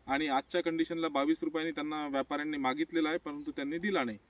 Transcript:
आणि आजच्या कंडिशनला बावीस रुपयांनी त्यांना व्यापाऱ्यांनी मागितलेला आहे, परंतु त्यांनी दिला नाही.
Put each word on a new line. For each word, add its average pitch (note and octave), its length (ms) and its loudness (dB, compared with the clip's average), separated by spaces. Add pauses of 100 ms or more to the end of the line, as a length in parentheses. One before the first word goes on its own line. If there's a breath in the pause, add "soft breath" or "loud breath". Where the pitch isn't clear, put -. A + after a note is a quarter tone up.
आणि C#3 200 2
आजच्या C#3+ 360 2
कंडिशनला E3 460 0
बावीस D3 340 2
रुपयांनी D#3+ 300 0
त्यांना D3+ 340 -4
व्यापाऱ्यांनी C#3+ 500 -2
मागितलेला D3+ 520 0
आहे, E3+ 100 0
परंतु D3 320 -8
त्यांनी C#3+ 280 -4
दिला F3+ 260 0
नाही. A2 140 -4 (120)